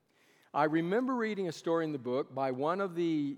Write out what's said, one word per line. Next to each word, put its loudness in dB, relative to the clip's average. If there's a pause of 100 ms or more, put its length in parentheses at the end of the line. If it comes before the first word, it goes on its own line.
(540)
I 4
remember 2
reading -2
a -2
story 0
in -2
the -4
book -2
by 0
one 0
of -4
the, 0